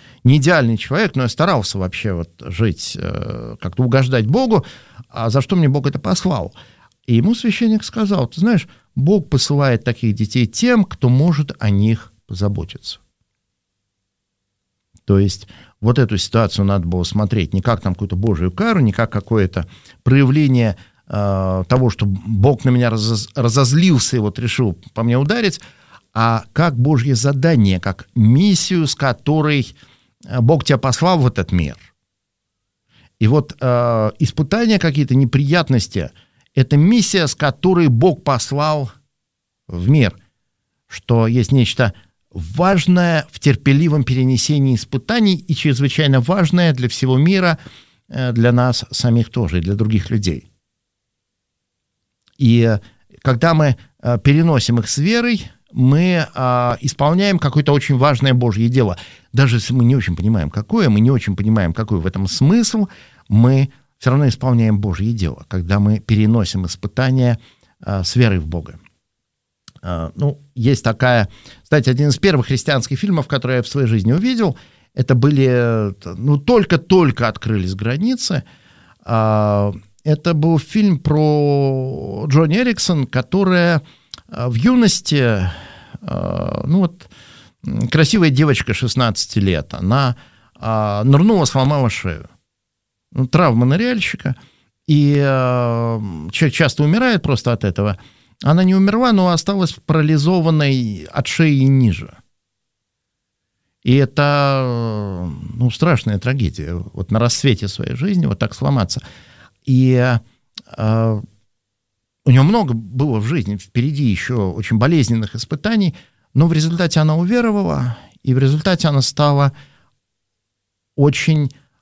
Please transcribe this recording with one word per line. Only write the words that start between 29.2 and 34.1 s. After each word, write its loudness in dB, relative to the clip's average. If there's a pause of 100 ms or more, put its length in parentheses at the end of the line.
э, -6
Бог 2
тебя 2
послал 0
в 2
этот -2
мир. -2 (1400)
И 0
вот, -2
э, -2